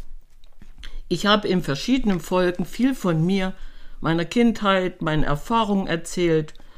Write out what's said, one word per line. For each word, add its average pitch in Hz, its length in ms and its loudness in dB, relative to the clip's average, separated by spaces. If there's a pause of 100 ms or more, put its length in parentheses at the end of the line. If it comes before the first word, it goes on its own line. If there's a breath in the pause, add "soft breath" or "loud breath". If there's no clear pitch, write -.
(1080 loud breath)
Ich 170 160 -2
habe 208 240 4
in 175 140 2
verschiedenen 202 580 0
Folgen 180 460 0
viel 262 280 0
von 165 300 0
mir, 190 300 0 (480 soft breath)
meiner 165 240 0
Kindheit, 202 760 2
meinen 156 220 2
Erfahrungen 196 640 2
erzählt 165 680 0 (260 loud breath)